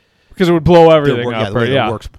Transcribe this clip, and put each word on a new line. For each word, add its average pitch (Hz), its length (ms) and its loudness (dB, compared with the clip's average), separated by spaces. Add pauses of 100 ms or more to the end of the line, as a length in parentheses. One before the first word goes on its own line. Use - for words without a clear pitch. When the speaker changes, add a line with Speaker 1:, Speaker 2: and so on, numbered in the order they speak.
(300)
Speaker 1:
Because 185 180 -6
it 170 40 0
would 165 120 -2
blow 165 260 4
Speaker 2:
their 160 100 4
Speaker 1:
everything 135 260 -2
Speaker 2:
work, 117 100 -8
Speaker 1:
up, 110 60 -6
Speaker 2:
yeah, 107 80 -6
the 101 60 -8
way 120 60 -2
Speaker 1:
or, 117 40 -2
Speaker 2:
it 123 80 -4
Speaker 1:
yeah. 120 160 -2
Speaker 2:
works, 107 300 -12